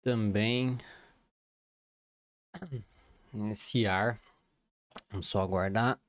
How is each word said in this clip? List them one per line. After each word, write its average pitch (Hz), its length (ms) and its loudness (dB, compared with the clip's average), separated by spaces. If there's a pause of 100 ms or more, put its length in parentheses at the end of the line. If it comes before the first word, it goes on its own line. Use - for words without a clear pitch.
também 120 720 2 (2500)
nesse 107 540 0
ar. 104 340 0 (880)
Vamos 95 160 -6
só 98 160 0
aguardar 98 680 0